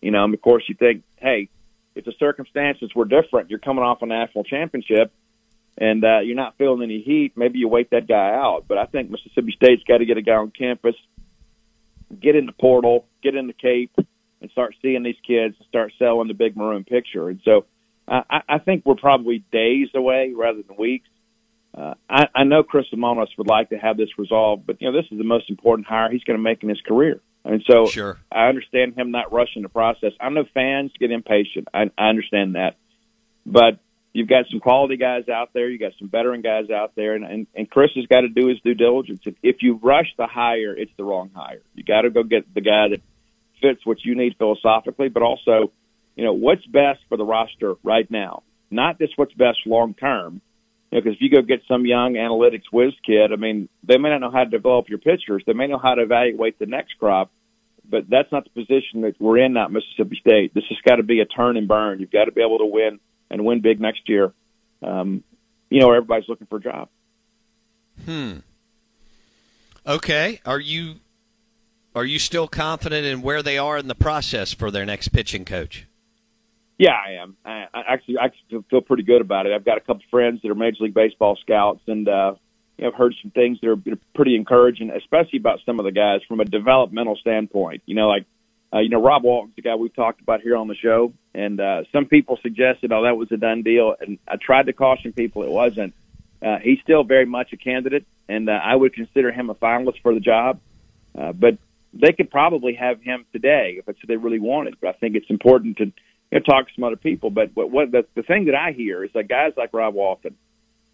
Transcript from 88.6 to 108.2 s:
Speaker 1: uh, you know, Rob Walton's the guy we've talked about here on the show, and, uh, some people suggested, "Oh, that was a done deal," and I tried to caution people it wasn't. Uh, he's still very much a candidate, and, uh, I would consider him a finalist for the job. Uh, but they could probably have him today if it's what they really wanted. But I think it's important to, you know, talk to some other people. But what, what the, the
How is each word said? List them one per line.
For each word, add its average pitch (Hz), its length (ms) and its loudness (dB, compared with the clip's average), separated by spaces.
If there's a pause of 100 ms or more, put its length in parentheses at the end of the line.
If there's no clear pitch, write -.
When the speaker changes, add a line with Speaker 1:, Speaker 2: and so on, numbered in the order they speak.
Speaker 1:
uh, 107 60 -2
you 107 100 2
know, 113 140 2
Rob 131 220 4
Walton's 120 320 -2
the - 60 -16
guy 117 120 -4
we've 113 200 -6
talked 117 280 -4
about 110 180 -2
here 117 160 -2
on 110 120 -6
the 101 60 -10
show, 117 380 0 (220)
and, 101 260 -6
uh, 98 220 -2 (100)
some 143 140 0
people 135 340 2
suggested, 123 520 -2
"Oh, 110 100 0
that 120 160 0
was 110 120 -8
a 117 60 -2
done 113 260 -2
deal," 113 380 2
and 101 260 -12
I 85 100 -8
tried 131 280 2
to 131 80 -4
caution 131 400 -2
people 113 300 -6
it 101 80 -6
wasn't. 107 420 -2 (480)
Uh, 104 200 -4
he's 131 200 2
still 156 240 4
very 131 220 4
much 123 260 -8
a 113 60 -16
candidate, 131 480 -6 (200)
and, 110 220 -4
uh, 107 40 0
I 104 220 0
would 135 200 4
consider 120 380 -2
him 123 180 -8
a 104 40 -12
finalist 120 460 -4
for 117 140 2
the 110 60 -2
job. 117 400 2 (540)
Uh, 80 180 -8
but 117 260 4 (340)
they 147 200 4
could 165 180 -4
probably 143 420 0
have 120 300 -4
him 123 300 -10
today 120 460 0
if - 80 -18
it's 104 160 -10
what 107 60 -12
they 117 80 -2
really 113 220 -4
wanted. 123 420 -4
But 90 80 -4
I 92 40 -2
think 110 220 -4
it's 104 140 -4
important 117 500 4
to, 107 80 0 (460)
you - 60 2
know, - 60 0
talk 135 240 2
to - 60 -20
some 123 100 -6
other 117 100 -4
people. 135 360 -4
But 104 240 0
what, 110 180 -4
what 139 180 0
the, 120 240 2
the 117 80 -6